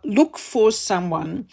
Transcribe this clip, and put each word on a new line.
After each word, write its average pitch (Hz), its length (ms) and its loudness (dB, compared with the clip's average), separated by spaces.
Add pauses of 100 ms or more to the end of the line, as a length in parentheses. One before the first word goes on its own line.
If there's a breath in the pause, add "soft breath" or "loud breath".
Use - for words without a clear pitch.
look 269 340 2
for 220 360 2
someone 165 800 -4